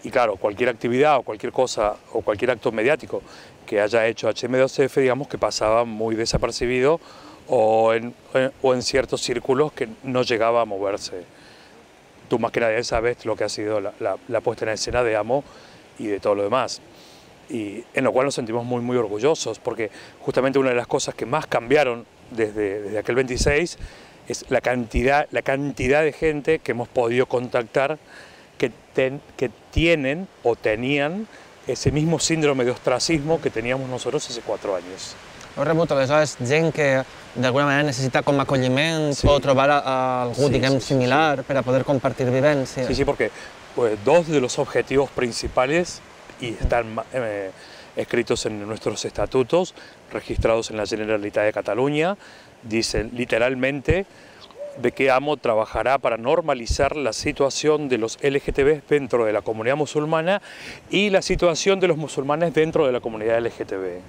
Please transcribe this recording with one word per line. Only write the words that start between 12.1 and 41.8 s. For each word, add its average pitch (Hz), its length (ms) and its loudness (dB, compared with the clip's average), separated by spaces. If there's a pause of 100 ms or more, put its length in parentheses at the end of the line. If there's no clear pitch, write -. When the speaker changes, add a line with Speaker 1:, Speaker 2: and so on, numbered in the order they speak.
Speaker 1:
Tú 123 120 0
más 110 120 -2
que 127 80 -2
nadie 117 240 2
sabes 120 420 -2
lo 110 120 -2
que 107 80 -2
ha 104 40 -4
sido 107 300 -4
la, 98 200 -6
la, 98 180 -2 (100)
la 113 140 -2
puesta 120 240 -4
en 110 60 -2
escena 120 320 -2
de 113 120 2
amo 117 300 0 (520)
y 113 100 -6
de 98 120 -2
todo 104 160 2
lo 101 80 -2
demás. 113 380 -2 (680)
Y 104 340 -8 (100)
en 135 100 0
lo 117 80 2
cual 127 140 2
nos 139 100 -2
sentimos 117 300 -4
muy, 123 160 -4
muy 123 160 0
orgullosos, 113 600 0
porque 110 300 -6 (300)
justamente 135 400 0
una 135 100 4
de 123 60 2
las 120 120 -2
cosas 139 280 -4
que - 100 -6
más 143 220 -4
cambiaron 120 580 0 (260)
desde, 107 500 -2
desde 104 180 -4
aquel 117 160 -2
veintiséis 139 600 0 (500)
es - 220 -8
la 123 120 2
cantidad, 123 720 2
la 117 100 0
cantidad 139 640 2
de 147 100 0
gente 156 460 0
que - 120 -6
hemos 117 160 -2
podido 123 380 2
contactar 127 720 -2 (600)
que 127 140 0 (220)
ten-, 135 280 0 (140)
que 120 160 -2 (200)
tienen 156 560 2 (160)
o 117 120 2
tenían 143 720 -2 (400)
ese 131 240 0
mismo 151 280 2
síndrome 147 440 0
de 123 80 2
ostracismo 147 680 0
que 143 80 -2
teníamos 127 400 -4
nosotros 123 400 -4
hace 120 120 -10
cuatro 101 340 -4
años. 90 400 -12 (420)
Speaker 2:
Heu 139 80 -2
rebut, 160 260 2
aleshores, 143 480 2
gent 147 340 2
que 135 300 2 (320)
d'alguna 127 300 2
manera 143 180 2
necessita 131 400 0
com 143 160 2
acolliment 143 720 0
Speaker 1:
Sí. - 140 0
Speaker 2:
o 143 120 6
trobar 135 300 4
a, 143 100 4
a 127 440 0
algú, 123 240 0
Speaker 1:
Sí, 131 60 2
Speaker 2:
diguem, 135 200 2
Speaker 1:
sí, 131 60 2
sí, - 140 -8
Speaker 2:
similar 135 460 2
Speaker 1:
sí. 131 80 -8
Speaker 2:
per 139 100 -2
a 135 40 0
poder 127 220 0